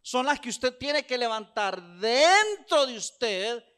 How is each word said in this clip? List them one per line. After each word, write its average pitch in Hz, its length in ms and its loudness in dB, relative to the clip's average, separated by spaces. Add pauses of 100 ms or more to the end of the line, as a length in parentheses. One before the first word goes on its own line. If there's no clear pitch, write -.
son 254 240 -2
las 285 140 0
que 247 80 -12
usted 247 280 -4
tiene 285 300 -4
que 254 120 -4
levantar 208 640 -4 (180)
dentro 302 880 4
de 240 100 -8
usted 220 680 -6 (140)